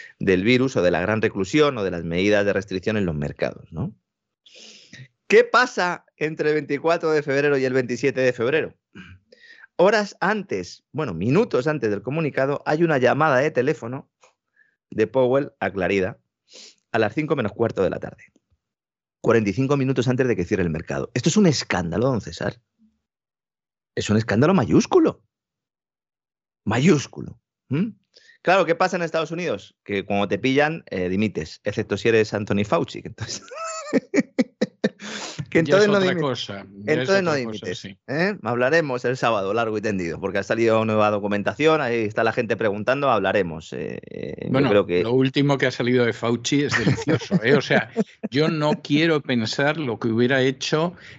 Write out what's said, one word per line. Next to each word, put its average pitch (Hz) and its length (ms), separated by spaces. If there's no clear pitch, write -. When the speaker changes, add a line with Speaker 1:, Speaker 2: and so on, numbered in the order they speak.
Speaker 1:
del 92 240
virus 127 320
o 101 60
de 87 100
la 85 80
gran 104 220
reclusión 123 560
o 104 80
de 90 60
las 85 120
medidas 98 420
de 98 80
restricción 98 440
en 101 80
los 82 100
mercados, 73 560
¿no? 127 240
¿Qué 220 180
pasa 226 600
entre 156 320
el 156 60
veinticuatro 156 560
de 151 120
febrero 143 340
y 131 80
el 127 80
veintisiete 123 480
de 127 120
febrero? 123 400
Horas 202 420
antes, 170 720
bueno, 131 220
minutos 131 540
antes 123 240
del 95 100
comunicado, 139 640
hay 151 180
una 160 140
llamada 131 400
de 151 140
teléfono 131 580
de 107 180
Powell 131 520
a 95 120
Clarida 95 460
a 107 80
las 120 140
cinco 151 220
menos 107 180
cuarto 107 300
de 82 60
la - 100
tarde. - 240
Cuarenta 113 280
y 92 40
cinco 135 240
minutos 131 300
antes 127 200
de 117 80
que 90 100
cierre 95 180
el 85 60
mercado. - 440
Esto - 160
es 151 80
un 208 80
escándalo, 95 600
don 123 140
César. - 400
Es - 140
un 107 80
escándalo 113 360
mayúsculo. 175 680
Mayúsculo. 127 760
¿Mm? 185 200
Claro, 180 240
¿qué 165 100
pasa 185 200
en 175 80
Estados 160 280
Unidos? 160 520
Que 98 220
cuando 101 220
te 98 120
pillan, 147 500
eh, 90 200
dimites, 92 540
excepto 104 340
si 117 120
eres 110 240
Anthony 104 320
Fauci, - 360
que - 80
entonces - 340
<laughs> - 360
que 165 140
Speaker 2:
Ya 160 140
es 208 80
Speaker 1:
entonces - 20
no 202 100
Speaker 2:
otra 185 120
Speaker 1:
dimites. 175 120
Speaker 2:
cosa, 123 340
ya 143 100
es 160 60
Speaker 1:
Entonces 190 240
no 165 80
Speaker 2:
otra 139 140
cosa, 113 60
Speaker 1:
dimites, 90 140
Speaker 2:
sí. 98 180
Speaker 1:
¿eh? 175 360
Hablaremos 127 640
el 123 120
sábado 104 360
largo 110 240
y 101 40
tendido, 90 380
porque 92 200
ha 117 40
salido 113 400
nueva 107 260
documentación, 104 720
ahí 117 200
está 107 240
la 110 80
gente 113 240
preguntando, 113 520
hablaremos, 95 640
eh, - 260
eh, - 260
yo - 60
Speaker 2:
Bueno, 131 180
Speaker 1:
creo 101 160
que 87 180
Speaker 2:
lo 117 100
último 135 440
que 135 100
ha 123 40
salido 123 340
de 113 80
Fauci 120 500
es - 140
delicioso, 160 640
¿eh? 147 120
O 127 60
sea, 123 340
Speaker 1:
<laughs> - 360
Speaker 2:
yo 151 180
no 151 320
quiero 151 400
pensar 139 560
lo 120 220
que 120 100
hubiera 123 320
hecho, 156 520